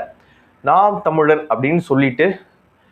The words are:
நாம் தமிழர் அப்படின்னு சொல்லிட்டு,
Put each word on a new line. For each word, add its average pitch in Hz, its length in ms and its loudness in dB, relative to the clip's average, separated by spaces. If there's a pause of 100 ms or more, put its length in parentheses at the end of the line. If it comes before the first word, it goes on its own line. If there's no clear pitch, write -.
(600)
நாம் 185 440 2
தமிழர் 156 420 0
அப்படின்னு 131 320 -2
சொல்லிட்டு, 139 580 0 (560)